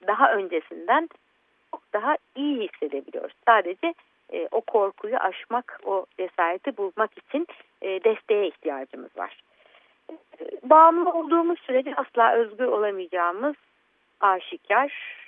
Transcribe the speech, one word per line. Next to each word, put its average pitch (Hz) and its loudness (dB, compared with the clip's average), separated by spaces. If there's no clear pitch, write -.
daha 208 4
öncesinden 190 -2
çok - -16
daha 226 -2
iyi 269 -2
hissedebiliyoruz. - -8
Sadece, 214 4
e, 170 -4
o 226 -2
korkuyu 214 -2
aşmak, - -6
o 196 -2
cesareti 185 -4
bulmak 208 -4
için, - -6
e, 190 -4
desteğe 208 2
ihtiyacımız 135 -10
var. 90 -10
E, 320 -18
bağımlı 330 6
olduğumuz 339 -2
sürece 262 -2
asla 240 2
özgür 226 -2
olamayacağımız 202 -2
aşikar. - -2